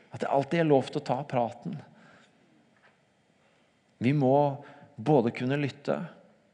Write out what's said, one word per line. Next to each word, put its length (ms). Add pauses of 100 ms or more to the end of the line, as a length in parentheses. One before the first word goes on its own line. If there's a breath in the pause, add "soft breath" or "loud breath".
(140 loud breath)
At 80
det 80
alltid 320
er 60
lov 180
til 140
å 80
ta 80 (100)
praten. 480 (2250 soft breath)
Vi 160
må 220 (580 loud breath)
både 400
kunne 240
lytte 400 (560)